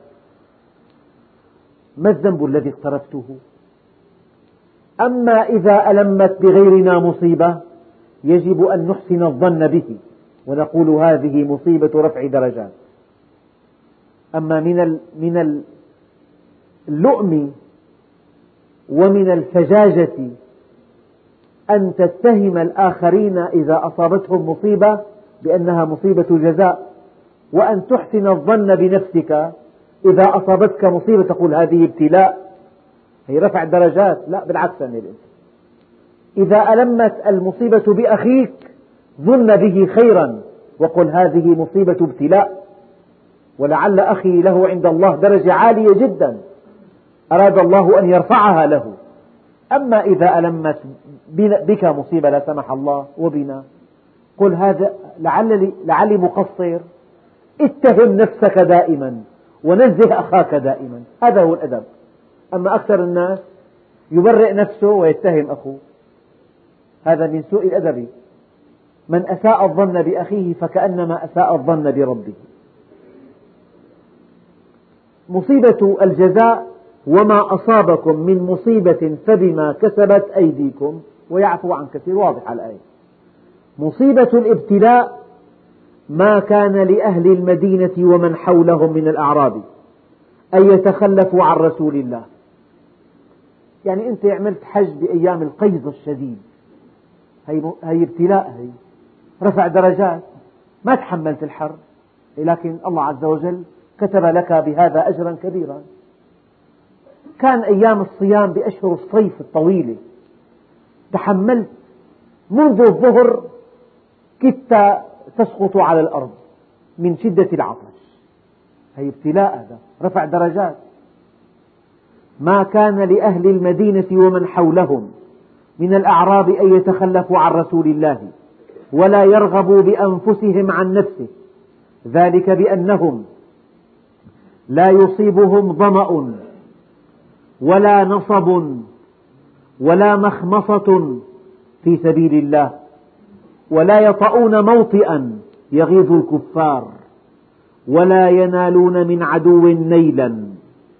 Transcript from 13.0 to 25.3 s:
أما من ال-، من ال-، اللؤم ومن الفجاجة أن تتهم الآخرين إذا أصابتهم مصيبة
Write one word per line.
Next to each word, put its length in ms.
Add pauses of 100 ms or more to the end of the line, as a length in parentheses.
أما 240
من 200
ال-، 200 (200)
من 180
ال-، 240 (1300)
اللؤم 640 (1400)
ومن 420
الفجاجة 1000 (1400)
أن 280
تتهم 600
الآخرين 800
إذا 460
أصابتهم 640
مصيبة 500 (440)